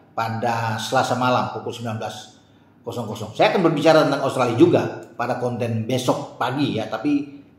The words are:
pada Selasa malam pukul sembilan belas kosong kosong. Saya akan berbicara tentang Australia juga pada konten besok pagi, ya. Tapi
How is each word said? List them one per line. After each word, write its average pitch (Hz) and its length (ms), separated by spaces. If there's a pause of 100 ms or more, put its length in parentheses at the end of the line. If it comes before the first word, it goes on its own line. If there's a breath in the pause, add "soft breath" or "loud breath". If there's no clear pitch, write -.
(140)
pada 113 640
Selasa 123 400
malam 123 320
pukul 110 240
sembilan 117 240
belas 107 160 (680 soft breath)
kosong 107 280
kosong. 107 240
Saya 202 160
akan 208 200
berbicara 151 360
tentang 139 160
Australia 123 320
juga 131 480 (160)
pada 120 240
konten 117 440
besok - 520
pagi, 123 400
ya. 110 80
Tapi 143 560 (160)